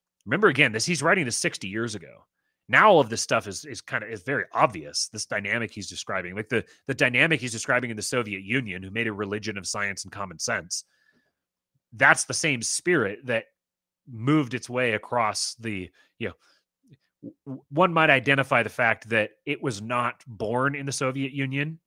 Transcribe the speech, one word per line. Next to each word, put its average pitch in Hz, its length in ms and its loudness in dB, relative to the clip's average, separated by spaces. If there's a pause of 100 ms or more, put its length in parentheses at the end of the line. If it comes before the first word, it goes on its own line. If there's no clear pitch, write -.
(260)
Remember, 180 220 6
again, 135 240 4
this, 110 120 -2
he's 160 180 -2
writing 175 220 2
this 117 140 -2
sixty - 280 -4
years 107 280 -4
ago. 67 320 -16 (420)
Now 160 220 8
all 170 100 10
of 117 80 4
this 110 140 -4
stuff 113 260 0
is, 95 160 -10
is 139 160 -14
kinda, 113 260 -6
is 107 160 -10
very 127 300 -2
obvious, 95 560 0
this - 180 -10
dynamic 107 460 -4
he's - 160 -12
describing. 90 480 -8
Like, 107 140 -8
the, 110 140 0 (220)
the 135 80 -4
dynamic 139 460 2
he's 123 100 -6
describing 123 400 -2
in 110 60 -8
the 104 60 -8
Soviet 107 400 -4
Union, 101 400 -4
who 95 80 -12
made 113 180 -4
a 107 40 -2
religion 101 440 -6
of 90 100 -10
science 101 380 -6
and 98 80 -18
common 90 260 -10
sense, 95 460 -6 (1080)
that's 139 300 6
the 131 100 -6
same 139 280 0
spirit 131 640 0
that 117 200 -2 (640)
moved 127 440 2
its 120 180 -6
way 123 220 2
across 107 640 -2
the, 101 320 -6 (300)
you 107 80 -4
know, 87 60 -10 (880)
w-, - 120 -14 (120)
w-, 135 240 -14
one 170 220 4
might 160 180 4
identify 135 520 4
the 107 60 -4
fact 113 400 0
that 107 220 2 (160)
it 147 140 -6
was 117 220 -4
not 120 460 -4
born 123 480 -2
in 139 100 -8
the 139 60 -4
Soviet 135 400 -4
Union. 139 540 -4